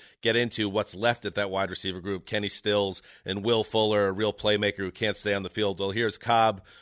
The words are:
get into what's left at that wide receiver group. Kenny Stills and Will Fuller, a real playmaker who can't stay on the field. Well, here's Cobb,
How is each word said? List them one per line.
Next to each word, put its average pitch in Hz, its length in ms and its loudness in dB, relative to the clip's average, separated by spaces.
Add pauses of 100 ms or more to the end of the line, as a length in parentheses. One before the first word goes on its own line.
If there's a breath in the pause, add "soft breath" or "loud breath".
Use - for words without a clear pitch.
(220 soft breath)
get 113 140 2
into 110 320 0
what's 101 280 -2
left 113 300 0
at 95 100 -6
that 101 160 -2
wide 95 180 0
receiver 92 320 -6
group. 95 240 -6
Kenny 104 240 -2
Stills 101 540 0 (200 soft breath)
and 98 200 -4
Will 113 200 4
Fuller, 107 440 2
a 95 40 0
real 104 220 0
playmaker 104 440 2
who 92 140 -4
can't 107 260 -2
stay 101 180 0
on 98 80 -2
the 92 60 -6
field. 98 300 -2
Well, 98 120 -2
here's 110 260 -2
Cobb, 110 460 2 (180 soft breath)